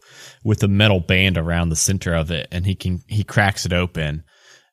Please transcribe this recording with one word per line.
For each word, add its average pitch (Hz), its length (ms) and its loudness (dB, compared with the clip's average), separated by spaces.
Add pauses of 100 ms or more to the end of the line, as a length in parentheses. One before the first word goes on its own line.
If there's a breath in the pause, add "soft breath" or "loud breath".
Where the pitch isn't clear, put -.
(460 loud breath)
with 107 180 0
a 101 60 2
metal 98 320 4
band 92 360 2
around 85 320 0
the 78 60 0
center 92 380 -2
of 82 180 -2
it, 80 200 -6
and 90 140 -4
he 95 100 0
can, 90 320 -4
he 104 180 -2
cracks 101 400 -2
it 90 80 -2
open. 82 500 -4 (500 soft breath)